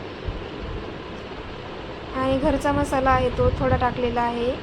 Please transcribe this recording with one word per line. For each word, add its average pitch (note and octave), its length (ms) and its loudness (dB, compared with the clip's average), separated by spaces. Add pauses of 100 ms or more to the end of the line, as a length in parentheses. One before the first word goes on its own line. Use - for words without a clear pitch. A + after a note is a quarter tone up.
(2250)
आणि C4 220 2
घरचा C#4+ 340 4
मसाला C#4 380 2
आहे B3+ 200 4
तो B3 200 4
थोडा B3+ 260 2
टाकलेला A#3+ 460 2
आहे. A#3+ 280 0 (120)